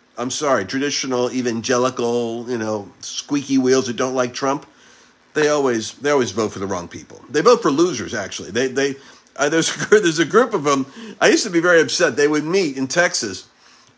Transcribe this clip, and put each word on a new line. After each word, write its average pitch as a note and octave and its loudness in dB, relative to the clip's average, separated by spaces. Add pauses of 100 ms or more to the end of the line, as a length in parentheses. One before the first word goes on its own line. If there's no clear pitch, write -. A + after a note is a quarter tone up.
(180)
I'm A#2+ -4
sorry, C3 0
traditional C3 -2
evangelical, A#2+ -2
you B2 -4
know, G#2+ -4 (120)
squeaky C#3 -4
wheels B2+ 4
that A#2 -6
don't B2+ -2
like B2 -2
Trump. C#3 -4 (680)
They D3+ 2
always, B2+ 0
they C#3+ -2
always B2 2
vote G#2+ -2
for G2 -12
the G2 -6
wrong F2 -6
people. - -18
They C#3+ 0
vote A3+ 6
for D#3+ 2
losers, C#3 0
actually. G2 -10
They, B2 0
they, C3+ -2 (400)
uh, D3 0
there's D#3+ 0
a - -8
gr-, G#3+ 6
there's E3 2
a D#3+ 2
group A3 2
of D3 -2
'em. C3+ 2 (340)
I F3+ 6
used D#4+ 4
to A3 -6
be E3+ 2
very E3+ 6
upset. C#3+ 0
They D3 2
would D3+ 0
meet D#3+ -2
in C3+ -4
Texas, E3+ -2 (500)